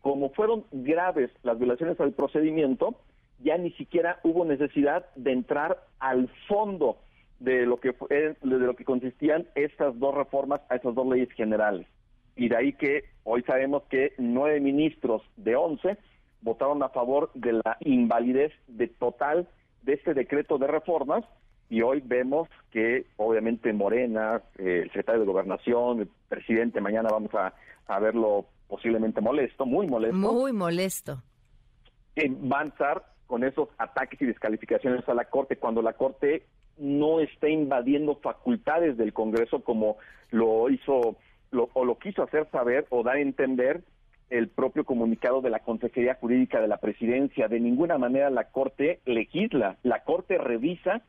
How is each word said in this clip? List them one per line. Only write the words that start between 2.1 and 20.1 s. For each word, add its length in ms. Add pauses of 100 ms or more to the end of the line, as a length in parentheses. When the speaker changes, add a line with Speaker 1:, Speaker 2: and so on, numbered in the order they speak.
Speaker 1:
procedimiento, 880 (380)
ya 220
ni 140
siquiera 500
hubo 220
necesidad 600 (100)
de 160
entrar 540 (140)
al 280 (200)
fondo 500 (400)
de 300
lo 120
que 140
fue, 480
de 160
lo 180
que 80
consistían 720
estas 460
dos 160
reformas 540
a 80
esas 180
dos 100
leyes 280
generales. 520 (500)
Y 140
de 80
ahí 160
que 300 (220)
hoy 180
sabemos 480
que 260
nueve 420
ministros 640 (160)
de 180
once 440 (420)
votaron 420
a 40
favor 460
de 180
la 300
invalidez 720 (140)
de 200
total 640 (320)
de 140
este 180